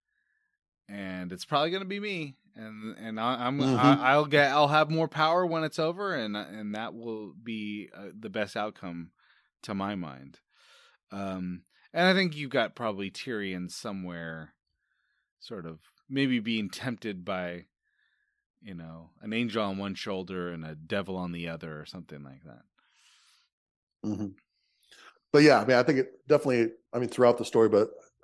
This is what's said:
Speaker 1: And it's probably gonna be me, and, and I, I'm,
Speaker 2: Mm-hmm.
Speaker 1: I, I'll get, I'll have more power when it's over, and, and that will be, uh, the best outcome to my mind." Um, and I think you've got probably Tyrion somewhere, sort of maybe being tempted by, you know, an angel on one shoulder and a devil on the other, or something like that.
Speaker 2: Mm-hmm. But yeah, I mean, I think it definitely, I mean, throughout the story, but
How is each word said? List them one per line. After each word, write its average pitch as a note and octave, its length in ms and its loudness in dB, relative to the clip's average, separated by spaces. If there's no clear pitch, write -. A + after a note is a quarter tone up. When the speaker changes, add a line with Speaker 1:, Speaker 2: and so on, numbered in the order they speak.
Speaker 1:
And F#2 440 -10
it's F#2 140 -12
probably D3+ 260 0
gonna F#3+ 140 -6
be G3 140 -6
me, F3+ 360 -8
and, A2 420 -12
and A2 220 -8
I, A#2+ 280 -2
I'm, C#3 120 0
Speaker 2:
Mm-hmm. C3 200 4
Speaker 1:
I, C3 320 6
I'll D3 140 6
get, C#3+ 260 4
I'll D3 160 6
have D3+ 240 4
more D#3+ 160 2
power D#3+ 380 2
when E3 180 -2
it's D3 160 -6
over, F3 340 -2
and, A2 220 -4
and G#2 400 -8
that G#2+ 180 -8
will A2 480 -10
be, G#2+ 540 -8
uh, G2 220 -16
the A2 120 -12
best G2+ 280 -4
outcome F2+ 540 -8
to A2 100 -8
my G2 220 -2
mind." C#2 440 -12
Um, F#2 520 -8
and F3 140 4
I F#3+ 60 6
think F3+ 220 2
you've D3 140 -8
got A#2+ 260 0
probably G2+ 360 -4
Tyrion F#2+ 600 -6
somewhere, E2+ 840 -10
sort F#2+ 280 -12
of E2 120 -14
maybe C3+ 300 0
being A2 300 -2
tempted G#2 540 -8
by, F2+ 420 -6
you G2 140 -16
know, E2 360 -16
an G#2+ 120 -10
angel A2+ 300 -2
on G2 140 -4
one G2 180 -6
shoulder F#2+ 560 -6
and E2 140 -10
a D#2 100 -12
devil F#2+ 420 -6
on F2+ 140 -6
the E2+ 160 -8
other, D#2+ 320 -10
or D#2 60 -14
something D2+ 380 -16
like C2+ 200 -20
that. B1+ 180 -20
Speaker 2:
Mm-hmm. G#2 220 -4
But D3 120 10
yeah, C3+ 180 10
I G#2+ 40 0
mean, B2 120 6
I B2 60 6
think C3+ 160 4
it - 280 -4
definitely, B2+ 440 4
I A#2+ 60 -2
mean, B2 100 -2
throughout A#2+ 280 6
the A#2 80 -4
story, A2+ 240 6
but G#2 200 6